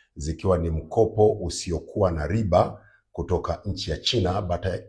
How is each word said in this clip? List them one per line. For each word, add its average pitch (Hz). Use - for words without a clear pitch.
zikiwa 82
ni 82
mkopo 107
usiokuwa 87
na 78
riba 98
kutoka 85
nchi -
ya 78
China 95
bata-, 87